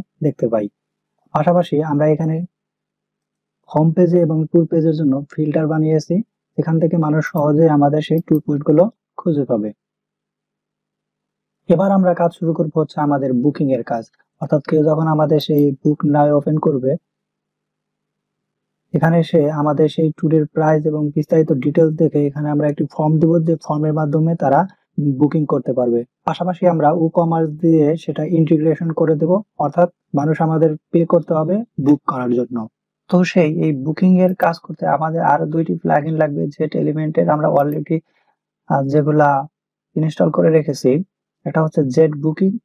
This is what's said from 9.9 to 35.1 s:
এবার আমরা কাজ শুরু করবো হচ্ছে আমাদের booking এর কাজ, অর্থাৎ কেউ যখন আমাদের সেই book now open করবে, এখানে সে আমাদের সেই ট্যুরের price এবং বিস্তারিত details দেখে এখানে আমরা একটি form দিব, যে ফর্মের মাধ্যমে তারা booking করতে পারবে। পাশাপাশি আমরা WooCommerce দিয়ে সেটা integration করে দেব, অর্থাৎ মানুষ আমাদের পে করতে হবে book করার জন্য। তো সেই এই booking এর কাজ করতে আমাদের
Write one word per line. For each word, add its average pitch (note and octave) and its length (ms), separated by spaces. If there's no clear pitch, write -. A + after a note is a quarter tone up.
এবার F#3 220
আমরা F#3 220
কাজ E3+ 260
শুরু E3 140
করবো D#3+ 280
হচ্ছে - 200
আমাদের C#3 320
booking C#3+ 400
এর A#2 100
কাজ, A#2 200
অর্থাৎ D3+ 280
কেউ D#3 140
যখন D#3 240
আমাদের D3+ 320
সেই D3 320
book D3 340
now D3 220
open D3+ 200
করবে, C#3 320
এখানে E3 300
সে D#3+ 180
আমাদের D3+ 380
সেই D#3+ 280
ট্যুরের D#3 280
price D#3 400
এবং D3+ 160
বিস্তারিত D#3+ 360
details D#3 420
দেখে D#3 340
এখানে D3 220
আমরা D3 180
একটি D3 160
form D#3 260
দিব, E3 200
যে E3 240
ফর্মের D3+ 300
মাধ্যমে D#3 420
তারা C#3+ 240
booking D3+ 260
করতে C3+ 280
পারবে। A#2+ 260
পাশাপাশি F3 420
আমরা D#3+ 240
WooCommerce E3 600
দিয়ে E3 360
সেটা D3+ 280
integration D#3+ 680
করে D#3+ 240
দেব, D#3+ 160
অর্থাৎ F3 320
মানুষ D3+ 260
আমাদের D#3+ 300
পে E3+ 140
করতে E3+ 280
হবে D#3+ 220
book C#3+ 140
করার B2 220
জন্য। A#2+ 240
তো F3+ 140
সেই E3 280
এই D#3 60
booking F#3 340
এর F#3 160
কাজ E3+ 200
করতে - 220
আমাদের D#3+ 340